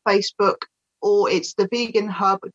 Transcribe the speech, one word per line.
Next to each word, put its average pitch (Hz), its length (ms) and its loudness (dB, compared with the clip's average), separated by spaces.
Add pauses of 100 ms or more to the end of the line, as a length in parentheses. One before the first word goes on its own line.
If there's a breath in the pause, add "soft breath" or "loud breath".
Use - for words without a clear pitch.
Facebook, 196 480 0 (440)
or 202 300 2
it's 170 240 -2
the 196 180 0
vegan 226 360 -2
hub 196 320 0 (160)